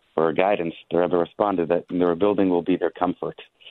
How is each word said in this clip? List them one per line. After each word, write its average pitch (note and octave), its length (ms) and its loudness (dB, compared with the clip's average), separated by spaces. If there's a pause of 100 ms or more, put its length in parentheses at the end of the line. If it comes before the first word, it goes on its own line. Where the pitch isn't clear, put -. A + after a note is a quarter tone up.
(160)
for D#2+ 160 2
guidance. F2 420 0 (160)
The E2+ 80 0
Rebbe F2 180 2
responded F2 520 0
that E2+ 200 0
the F2+ 160 0
rebuilding F#2+ 460 2
will F2 120 2
be F2+ 140 0
their E2+ 140 -2
comfort. E2 500 -6 (300)